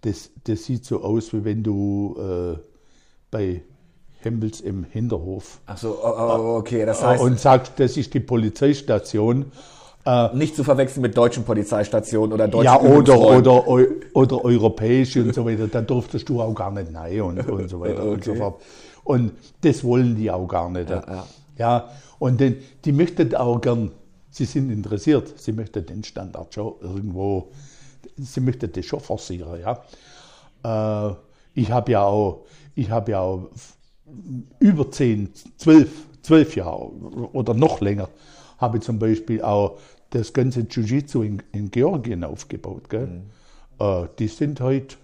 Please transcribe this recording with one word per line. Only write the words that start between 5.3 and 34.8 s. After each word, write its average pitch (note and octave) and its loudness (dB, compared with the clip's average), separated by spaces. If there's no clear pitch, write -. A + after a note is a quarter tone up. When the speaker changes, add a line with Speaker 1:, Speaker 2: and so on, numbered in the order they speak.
Speaker 2:
Ach G#2 -14
so, A2 -8
oh, A2+ 0
oh, A#2 0
okay, A2+ -2
das A2 -2
Speaker 1:
äh, C#3+ 0
Speaker 2:
heißt B2+ 4
Speaker 1:
und B2 2
sagst, C3 4
das C3 2
ist - -6
die C#3+ 2
Polizeistation. A#2+ 0
Äh, B2 2
Speaker 2:
nicht D3+ -2
zu C#3 -2
verwechseln C3+ 2
mit A2 0
deutschen A#2+ 4
Polizeistationen G#2+ -2
oder A2 0
deutschen A2+ 2
Speaker 1:
ja, B2+ 8
oder, C3 6
Speaker 2:
Übungsräumen. B2+ 10
Speaker 1:
oder B2+ 8
eu-, B2+ 4
oder C3 4
europäische A#2+ 2
und A2 0
so A#2+ -2
weiter, A2 -2
da A#2 -4
durftest A#2+ -4
du B2 -2
auch A2 -4
gar G2 -6
nicht F2+ -10
rein E2+ -6
und, F2+ -4
und F#2+ -6
so F2 -10
weiter F2 -4
und G#2 -4
so A2 -4
Speaker 2:
Okay. A2+ -4
Speaker 1:
fort. G2+ -6
Und A#2+ 0
das D3 2
wollen B2 2
die G#2+ -4
auch F#2 -4
gar F2+ -4
nicht. F2+ -6
Speaker 2:
Ja, F2+ -4
ja. F#2 -12
Speaker 1:
Ja, A#2 0
und B2+ 0
den, C3 2
die D#3 0
möchten D#3+ 2
auch A#2+ 0
gern, A#2+ -2
sie C#3 -4
sind C3+ -4
interessiert, G#2 0
sie - -8
möchten G#2+ -8
den G#2 -12
Standard - -14
schon A2 -8
irgendwo, F#2+ -6
sie C3+ -10
möchten B2+ -4
das F2+ -8
schon - -8
forcieren, F2 -10
ja. G#2+ -8
Äh, G2 -10
ich A#2 -2
hab A#2+ -2
ja G#2 2
auch, G2+ 0
ich A2+ -4
hab A2 -4
ja G2+ -2
auch F#2 -4
f-, - -20
über E3 4